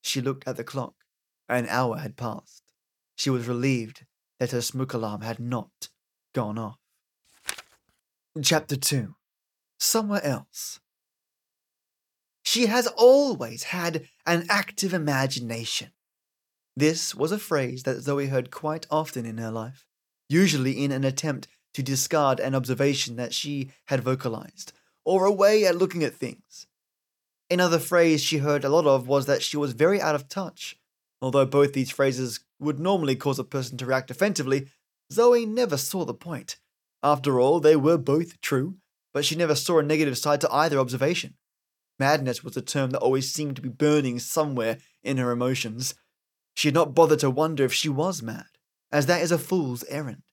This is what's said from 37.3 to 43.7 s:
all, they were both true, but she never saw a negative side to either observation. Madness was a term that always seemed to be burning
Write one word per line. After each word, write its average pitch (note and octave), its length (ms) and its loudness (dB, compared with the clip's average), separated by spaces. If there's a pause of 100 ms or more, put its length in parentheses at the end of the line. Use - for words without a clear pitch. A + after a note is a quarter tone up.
all, C#3 180 6
they D#3 160 8
were D#3 240 4
both D3+ 420 -2
true, D3 360 -2 (360)
but C#3+ 120 -2
she D#3 100 -2
never D#3 220 2
saw D#3+ 240 2
a - 20 2
negative D3 340 2
side D3 260 2
to - 100 0
either C#3+ 260 2
observation. C3 560 -2 (640)
Madness C3+ 460 0
was A2 120 -10
a B2+ 60 -8
term C3+ 280 -2
that C3 100 -4
always C3 320 2
seemed C#3+ 240 -6
to - 60 -14
be B2+ 60 -8
burning C#3 520 0